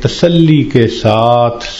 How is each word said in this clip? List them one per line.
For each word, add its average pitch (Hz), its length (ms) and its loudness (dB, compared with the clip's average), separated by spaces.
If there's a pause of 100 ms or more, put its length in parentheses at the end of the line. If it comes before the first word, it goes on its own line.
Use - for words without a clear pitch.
تسلی 160 600 2
کے 117 240 0
ساتھ 117 760 0 (160)